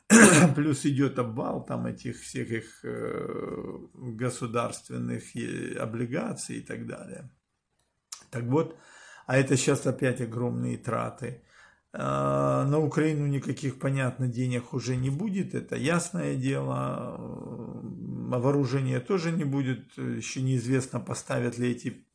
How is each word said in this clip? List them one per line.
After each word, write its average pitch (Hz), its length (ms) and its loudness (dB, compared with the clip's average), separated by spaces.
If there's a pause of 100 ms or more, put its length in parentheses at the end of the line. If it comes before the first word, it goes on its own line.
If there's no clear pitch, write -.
<clears throat> 180 460 12
Плюс 151 300 2
идёт 135 320 2
обвал 120 480 -4
там 120 200 -4
этих - 340 -6
всех 120 320 -8
их, - 320 -8
э, - 920 -6 (160)
государственных, 120 1400 -6
э, 85 420 -6
облигаций 123 800 -6
и 113 40 -8
так 113 240 -12
далее. - 440 -14 (1000)
Так 120 140 -6
вот, 156 320 2 (500)
а 127 120 2
это 135 200 4
щас 139 300 2
опять 123 340 0
огромные 120 560 -2
траты. 117 640 -6 (520)
А, 139 720 2
на 147 140 4
Украину 151 480 2
никаких, 139 520 -4
понятно, 131 480 0
денег 123 460 -2
уже 127 220 -2
не 127 140 0
будет, 185 460 -2
это - 200 -4
ясное 147 600 0
дело. 135 420 0
А 123 1600 -6
вооружения 131 600 2
тоже 170 320 0
не 165 140 0
будет. 135 520 -2
Ещё 123 440 -6
неизвестно, 127 580 0
поставят 120 580 -4
ли 123 140 2
эти 120 440 -8